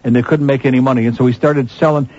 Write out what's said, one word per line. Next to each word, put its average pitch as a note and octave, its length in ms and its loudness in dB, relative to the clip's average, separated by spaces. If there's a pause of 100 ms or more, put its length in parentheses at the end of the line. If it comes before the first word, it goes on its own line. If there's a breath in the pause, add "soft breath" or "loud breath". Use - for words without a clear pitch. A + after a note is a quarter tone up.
and A#2+ 120 0
they B2 80 2
couldn't D3 240 -2
make C#3 180 0
any C3 140 2
money. B2+ 260 0
And A#2 100 -2
so B2+ 120 2
he B2 60 0
started C#3+ 360 -2
selling, D3+ 500 -2